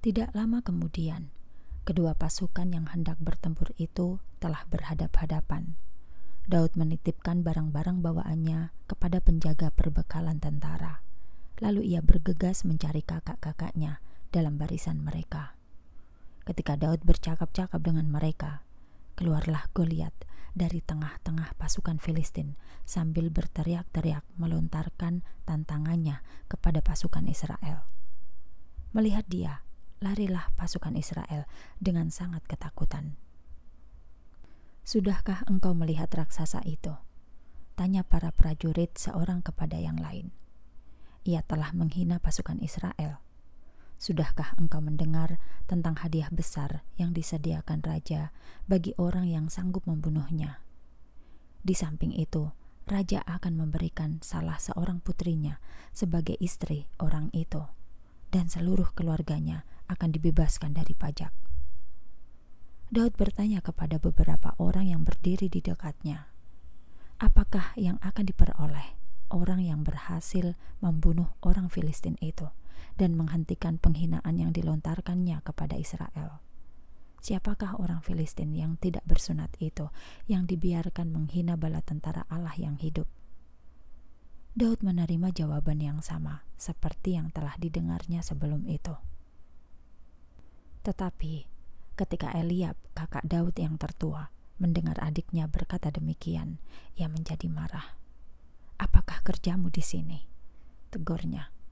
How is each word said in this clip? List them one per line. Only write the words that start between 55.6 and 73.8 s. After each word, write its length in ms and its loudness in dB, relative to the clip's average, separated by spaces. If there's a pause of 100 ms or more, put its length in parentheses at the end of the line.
sebagai 480 -2
istri 460 -4 (160)
orang 320 2
itu, 320 -4 (640)
dan 240 0
seluruh 400 2
keluarganya 720 -4 (240)
akan 260 -4
dibebaskan 600 4
dari 160 8
pajak." 400 4 (1600)
Daud 240 2
bertanya 480 2
kepada 340 -2
beberapa 640 10
orang 300 8
yang 100 8
berdiri 460 6
di 160 0
dekatnya, 640 -6 (880)
"Apakah 640 8
yang 240 2
akan 240 2
diperoleh 720 8 (320)
orang 320 4
yang 160 -2
berhasil 720 -2 (320)
membunuh 560 4
orang 320 4
Filistin 480 -2
itu 320 -4 (420)
dan 240 2
menghentikan 640 -2